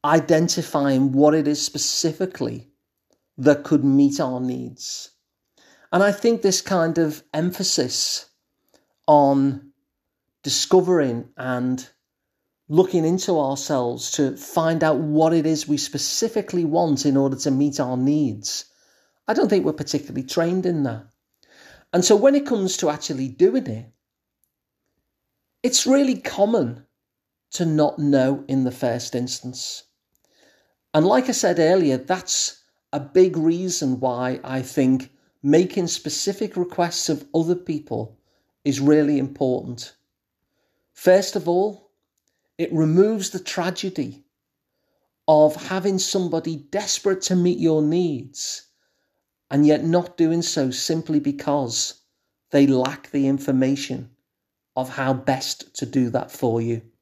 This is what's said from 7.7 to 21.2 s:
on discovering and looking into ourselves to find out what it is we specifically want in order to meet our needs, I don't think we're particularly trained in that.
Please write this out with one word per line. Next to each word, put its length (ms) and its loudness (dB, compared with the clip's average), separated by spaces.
on 680 4
discovering 920 2
and 520 -4
looking 360 2
into 340 0
ourselves 760 -2
to 240 0
find 460 -2
out 140 2
what 380 2
it 100 2
is 240 -2
we 80 0
specifically 880 -4
want 400 0
in 120 2
order 200 2
to 140 -2
meet 280 0
our 200 -2
needs, 680 -2
I 60 0
don't 140 2
think 160 2
we're 80 0
particularly 540 -6
trained 380 -2
in 200 -2
that. 220 -6